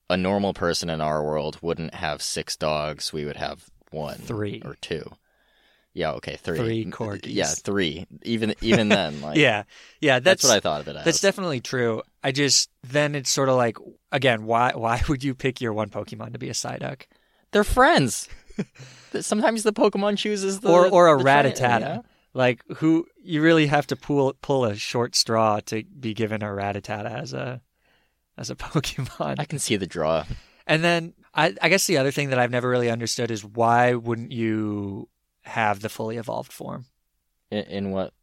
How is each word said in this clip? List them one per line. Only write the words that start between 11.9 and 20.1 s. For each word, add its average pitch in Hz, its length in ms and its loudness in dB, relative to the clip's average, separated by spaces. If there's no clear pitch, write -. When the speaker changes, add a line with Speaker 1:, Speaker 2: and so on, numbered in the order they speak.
Speaker 2:
I 139 80 0
just, 135 380 2
then 147 320 -2
it's 135 160 -4
sorta 135 240 2
like, 120 220 2
again, 123 340 2
why, 117 300 2
why 117 340 0
would 135 140 -2
you 139 100 -2
pick 127 260 -4
your 113 140 -4
one 107 160 -2
Pokemon 107 440 -10
to 120 60 -12
be 127 100 -8
a 131 40 -8
Psyduck? 131 500 -8
Speaker 1:
They're 208 120 4
friends. 247 680 4
Speaker 2:
<laughs> - 420 -20
Speaker 1:
Th-, - 140 -6
sometimes 226 380 2
the 214 100 2
Pokemon 208 460 2